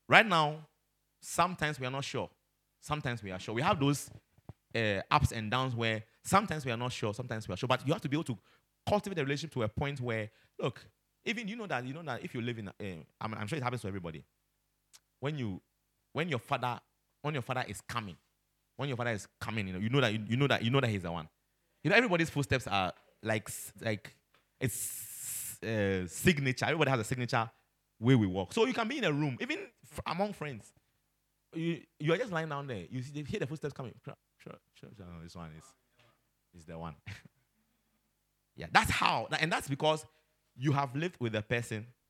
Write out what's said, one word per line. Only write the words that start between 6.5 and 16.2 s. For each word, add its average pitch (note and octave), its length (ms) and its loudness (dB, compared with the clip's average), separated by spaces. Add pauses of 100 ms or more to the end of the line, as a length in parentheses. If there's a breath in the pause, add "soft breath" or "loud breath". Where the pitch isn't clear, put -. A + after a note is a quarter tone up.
we C3 60 -2
are A2+ 60 -2
not B2 140 -2
sure, G#2+ 220 -2
sometimes A#2 340 -6
we F#2 60 -4
are F2+ 40 -4
sure. B2+ 100 -2
But B2+ 200 4
you D3 60 4
have - 80 -2
to D3 80 -4
be B2+ 60 0
able D#3+ 100 0
to A#2 120 -4 (500 soft breath)
cultivate G3+ 280 2
the D#3 80 0
relationship C#3 300 -4
to B2 100 0
a G#2+ 40 2
point C#3+ 320 -4
where, A2+ 300 -2 (300 soft breath)
look, - 260 -4 (400)
even A3+ 220 -4
you G#3 80 -6
know A3 120 -8
that, B2+ 180 -2
you C3 80 -6
know E3 100 -12
that C3 200 -6
if F3+ 100 -10
you B2 80 -4
live A#2 180 -4
in, G2+ 80 -8
uh, - 40 -12 (480)
I'm, A2 140 -6
I'm G#2+ 140 -6
sure D#3+ 100 -4
it C3 60 -4
happens B2 180 -2
to G#2 60 -6
everybody. E2+ 360 -8 (960)
When D3 180 -4
you, A2 240 -4 (520)
when E3 160 -2